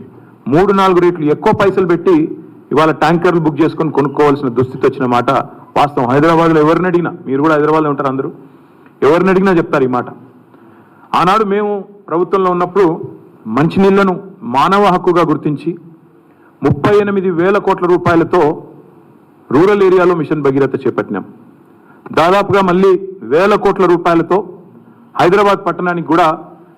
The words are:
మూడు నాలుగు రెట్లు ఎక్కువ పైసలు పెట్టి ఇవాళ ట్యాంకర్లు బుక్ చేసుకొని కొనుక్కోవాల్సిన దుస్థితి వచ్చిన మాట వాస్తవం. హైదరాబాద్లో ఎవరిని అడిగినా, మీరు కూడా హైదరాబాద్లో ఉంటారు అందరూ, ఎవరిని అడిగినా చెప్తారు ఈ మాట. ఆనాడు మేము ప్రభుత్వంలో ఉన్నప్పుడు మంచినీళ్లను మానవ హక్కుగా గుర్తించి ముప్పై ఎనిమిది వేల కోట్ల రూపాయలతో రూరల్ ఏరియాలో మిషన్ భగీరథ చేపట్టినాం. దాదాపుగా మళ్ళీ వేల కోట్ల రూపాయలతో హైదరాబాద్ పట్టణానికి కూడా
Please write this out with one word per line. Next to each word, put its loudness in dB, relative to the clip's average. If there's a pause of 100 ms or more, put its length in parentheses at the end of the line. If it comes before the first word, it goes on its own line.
(480)
మూడు 2
నాలుగు 2
రెట్లు 0
ఎక్కువ 0
పైసలు 0
పెట్టి 0 (340)
ఇవాళ 2
ట్యాంకర్లు 0
బుక్ -2
చేసుకొని -2
కొనుక్కోవాల్సిన 0
దుస్థితి -2
వచ్చిన -2
మాట 0 (460)
వాస్తవం. -2
హైదరాబాద్లో 2
ఎవరిని 2
అడిగినా, -2 (120)
మీరు -2
కూడా 2
హైదరాబాద్లో 0
ఉంటారు -4
అందరూ, -6 (720)
ఎవరిని 2
అడిగినా 2
చెప్తారు 0
ఈ 2
మాట. -4 (1120)
ఆనాడు 2
మేము -4 (220)
ప్రభుత్వంలో 0
ఉన్నప్పుడు -2 (400)
మంచినీళ్లను 0 (220)
మానవ 0
హక్కుగా 2
గుర్తించి -4 (840)
ముప్పై 0
ఎనిమిది 0
వేల 0
కోట్ల -2
రూపాయలతో 0 (1080)
రూరల్ 2
ఏరియాలో 4
మిషన్ -4
భగీరథ 0
చేపట్టినాం. -6 (840)
దాదాపుగా 2
మళ్ళీ 2 (300)
వేల 0
కోట్ల 0
రూపాయలతో 0 (840)
హైదరాబాద్ 2
పట్టణానికి -6
కూడా 2 (500)